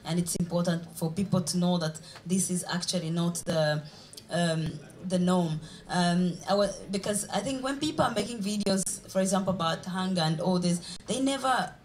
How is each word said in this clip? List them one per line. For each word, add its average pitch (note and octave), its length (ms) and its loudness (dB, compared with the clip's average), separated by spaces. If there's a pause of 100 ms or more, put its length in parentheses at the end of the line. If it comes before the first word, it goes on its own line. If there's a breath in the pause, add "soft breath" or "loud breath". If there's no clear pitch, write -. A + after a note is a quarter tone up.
and E3 140 0
it's - 180 0
important F3 480 0 (120)
for D#3+ 140 -2
people F#3 300 2
to F3+ 160 -2
know F3 220 4
that D#3 200 -2 (280 loud breath)
this F3+ 240 2
is F3 200 -2
actually E3+ 400 -2
not E3+ 260 0 (100)
the, D3+ 360 2 (480 loud breath)
um, D#3+ 420 2 (360)
the F3+ 100 2
norm. F3+ 420 2 (280 loud breath)
Um, F3 460 2 (140)
I F#3+ 60 4
wa-, G3+ 140 4 (220)
because G3+ 400 -2
I G3+ 100 0
think C4 240 -4
when C#4 140 -2
people D#4 260 0
are A#3 100 0
making A3 280 -4
videos, G3+ 680 0
for F#3+ 100 2
example, F#3+ 340 2
about E3 320 0
hunger F#3 360 0
and D#3+ 180 2
all F3+ 180 2
this, F3 480 0
they B3 140 -2
never C4 520 2 (120)